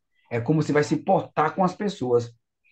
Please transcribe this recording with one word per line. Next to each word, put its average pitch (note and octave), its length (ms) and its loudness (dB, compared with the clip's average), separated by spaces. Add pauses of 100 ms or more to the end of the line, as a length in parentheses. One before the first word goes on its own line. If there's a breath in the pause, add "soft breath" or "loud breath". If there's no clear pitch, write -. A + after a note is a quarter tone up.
(300)
É A#2+ 100 -2
como D3+ 220 2
você D3+ 100 -2
vai D3 100 4
se D3+ 140 -2
portar D#3 580 -2
com G3 80 0
as F3+ 120 0
pessoas. B2 580 -2 (400)